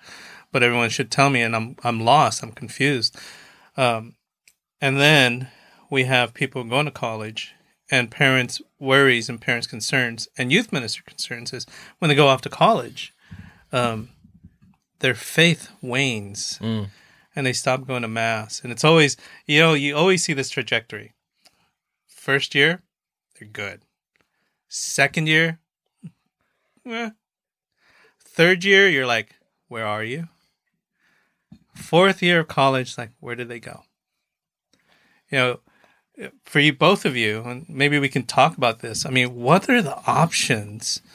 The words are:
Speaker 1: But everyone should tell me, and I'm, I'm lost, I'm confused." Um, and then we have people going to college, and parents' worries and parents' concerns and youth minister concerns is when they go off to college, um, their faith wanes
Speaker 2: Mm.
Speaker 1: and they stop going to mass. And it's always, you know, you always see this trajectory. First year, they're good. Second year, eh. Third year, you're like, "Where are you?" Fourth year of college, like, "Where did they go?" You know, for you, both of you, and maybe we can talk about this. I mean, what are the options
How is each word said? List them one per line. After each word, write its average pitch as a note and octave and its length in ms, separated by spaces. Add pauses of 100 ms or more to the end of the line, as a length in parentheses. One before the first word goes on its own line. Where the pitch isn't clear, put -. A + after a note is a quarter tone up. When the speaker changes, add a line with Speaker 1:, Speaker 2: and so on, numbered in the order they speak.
(520)
Speaker 1:
But B2 120
everyone A#2+ 260
should A#2+ 200
tell C#3 200
me, B2+ 120
and A2+ 140
I'm, A2+ 260
I'm A#2 200
lost, A#2+ 420
I'm A2+ 80
confused." C3 640 (600)
Um, A#2 380 (680)
and C3+ 180
then C3 480 (420)
we C3+ 140
have B2 300
people B2+ 320
going C#3 220
to C3+ 40
college, A2 640 (360)
and A#2+ 220
parents' C3 500 (180)
worries C3 500
and A#2 100
parents' A#2 280
concerns A#2 600 (100)
and B2+ 140
youth A3 220
minister A#2+ 300
concerns - 500
is B2 120 (340)
when E3 100
they C#3+ 60
go C#3+ 120
off C3 140
to - 80
college, C#3+ 640 (600)
um, A#2 360 (880)
their B2+ 160
faith - 540 (120)
wanes A#2+ 800
Speaker 2:
Mm. G#2+ 280 (440)
Speaker 1:
and C#3 140
they B2+ 60
stop C3 340
going B2+ 140
to A#2 80
mass. A2+ 520
And A#2+ 80
it's A#2 140
always, D#3 320 (300)
you D3 140
know, D#3+ 140
you C#3+ 220
always F3+ 300
see D#3+ 80
this C3+ 160
trajectory. A2 640 (920)
First - 480
year, D3+ 280 (580)
they're G#2+ 80
good. G#2 360 (840)
Second - 600
year, D#3+ 320 (1300)
eh. A#3 260 (1080)
Third F3+ 460
year, G3 240
you're C#3 160
like, A2+ 300 (340)
"Where A2+ 160
are G#2+ 180
you?" D3 240 (1500)
Fourth F#3 480
year F3 200
of D#3+ 80
college, C3 480
like, A#2 140 (100)
"Where A#2+ 140
did A#2+ 120
they A#2+ 140
go?" - 220 (1500)
You C#3+ 80
know, B2 220 (840)
for - 160
you, D3 140
both F3 320
of C#3+ 100
you, A2 300
and B2 240
maybe C#3+ 300
we C#3 100
can C3+ 140
talk D3+ 340
about A#2+ 220
this. - 260
I C3 60
mean, B2 240
what C3+ 340
are A#3+ 120
the - 240
options A#2 960 (140)